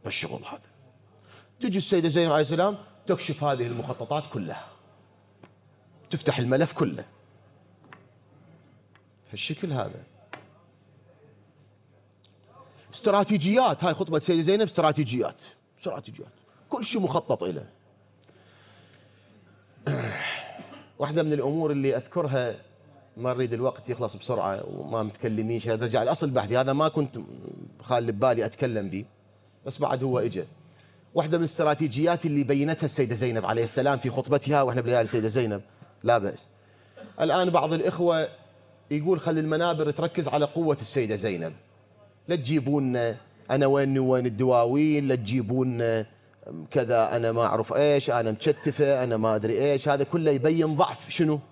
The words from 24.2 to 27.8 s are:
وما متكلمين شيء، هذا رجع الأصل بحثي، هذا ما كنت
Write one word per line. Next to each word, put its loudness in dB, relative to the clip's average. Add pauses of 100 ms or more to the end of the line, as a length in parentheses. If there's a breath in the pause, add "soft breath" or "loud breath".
وما -4
متكلمين -2
شيء، -2
هذا -2
رجع 2
الأصل 0
بحثي، 0
هذا 2
ما 2
كنت -2 (640)